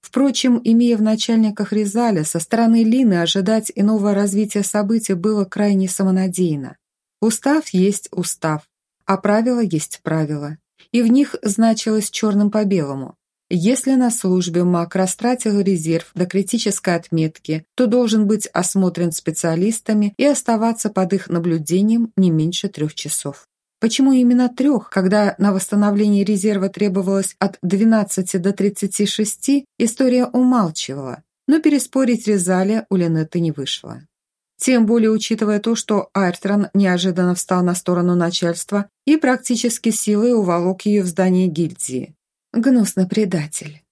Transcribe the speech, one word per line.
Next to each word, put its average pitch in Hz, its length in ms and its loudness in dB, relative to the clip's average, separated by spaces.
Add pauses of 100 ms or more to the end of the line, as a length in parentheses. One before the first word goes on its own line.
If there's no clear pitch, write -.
Впрочем, 254 600 0
имея 233 340 4
в 208 60 0
начальниках 220 720 0
Ризаля, 208 520 0
со 165 160 -4
стороны 226 440 2
Лины 220 360 2
ожидать 202 540 0
иного 208 400 2
развития 202 480 0
событий 208 520 -2
было 202 300 0
крайне 196 440 0
самонадеянно. 185 880 -2 (440)
Устав 277 500 0
есть 196 420 0
устав, 160 500 -4 (420)
а 196 120 0
правило 226 440 0
есть 165 420 -4
правило. 151 560 -4 (340)
И 240 100 2
в 226 60 2
них 269 340 2
значилось 220 680 0
чёрным 208 400 0
по 214 140 0
белому. 143 540 -4 (320)
Если 226 440 0
на 247 160 2
службе 180 520 0
маг 170 320 0
растратил 208 680 0
резерв 165 540 -2
до 180 120 -2
критической 196 680 -2
отметки, 160 680 -4 (100)
то 247 120 2
должен 220 400 2
быть 214 220 -2
осмотрен 175 640 0
специалистами 202 1080 -2
и 247 80 2
оставаться 226 640 0
под 190 240 -2
их 190 160 -4
наблюдением 180 880 0
не 185 120 4
меньше 160 380 0
трёх 156 260 -6
часов. - 520 -8 (340)
Почему 262 320 2
именно 247 380 4
трёх, 262 400 0
когда 196 480 2
на 202 160 2
восстановление 202 680 2
резерва 196 440 0
требовалось 190 720 -2
от 190 240 -2
двенадцати 202 720 0
до 190 160 0
тридцати 202 540 -2
шести, 269 580 -2 (140)
история 247 480 2
умалчивала, 185 960 -2 (240)
но 311 140 4
переспорить 262 680 0
Резаля 196 640 0
у 196 60 0
Линетты 165 440 0
не 165 120 0
вышло. 131 500 -10 (560)
Тем 247 260 2
более 220 260 2
учитывая 214 500 0
то, 226 140 -2
что 208 380 -2
Айртран 196 600 0
неожиданно 180 600 2
встал 180 280 0
на 175 120 0
сторону 180 400 0
начальства 175 760 -2 (160)
и 302 100 4
практически 247 760 0
силой 220 440 0
уволок 180 480 0
её 208 200 2
в 180 40 -2
здание 185 400 2
гильдии. 156 680 -6 (380)
Гнусный 226 540 2
предатель. 160 840 -4